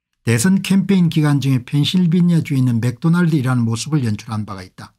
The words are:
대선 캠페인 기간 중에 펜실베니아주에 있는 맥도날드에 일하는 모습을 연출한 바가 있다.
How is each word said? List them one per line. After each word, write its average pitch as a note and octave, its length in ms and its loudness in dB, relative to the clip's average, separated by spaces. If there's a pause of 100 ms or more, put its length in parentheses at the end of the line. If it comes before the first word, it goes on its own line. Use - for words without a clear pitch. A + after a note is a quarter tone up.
(240)
대선 A#2+ 380 2
캠페인 F#3+ 460 2
기간 D3 320 2
중에 C3 240 0
펜실베니아주에 E3 960 0
있는 B2 220 2
맥도날드에 E3 580 0
일하는 B2+ 260 0
모습을 A#2+ 400 -2
연출한 G#2+ 420 -6
바가 F#2+ 180 -14
있다. - 340 -20